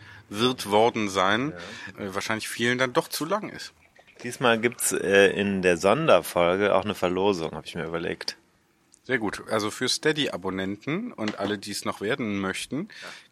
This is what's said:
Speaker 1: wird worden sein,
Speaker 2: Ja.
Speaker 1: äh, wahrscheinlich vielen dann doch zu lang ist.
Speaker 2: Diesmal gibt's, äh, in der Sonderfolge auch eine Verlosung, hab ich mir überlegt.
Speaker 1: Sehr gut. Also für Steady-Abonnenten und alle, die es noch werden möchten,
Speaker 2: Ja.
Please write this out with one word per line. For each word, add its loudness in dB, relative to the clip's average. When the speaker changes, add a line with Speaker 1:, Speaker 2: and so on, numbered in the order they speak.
Speaker 1:
wird 0
worden 4
sein, 0
Speaker 2:
Ja. -8
Speaker 1:
äh, -8
wahrscheinlich -4
vielen 0
dann 0
doch 0
zu -6
lang -4
ist. -14
Speaker 2:
Diesmal 4
gibt's, 0
äh, 6
in 0
der 4
Sonderfolge 4
auch 4
eine -4
Verlosung, 0
hab -10
ich -12
mir -6
überlegt. -6
Speaker 1:
Sehr -2
gut. -6
Also -2
für -4
Steady-Abonnenten -4
und -6
alle, -2
die -10
es -8
noch -6
werden -4
möchten, -6
Speaker 2:
Ja. -16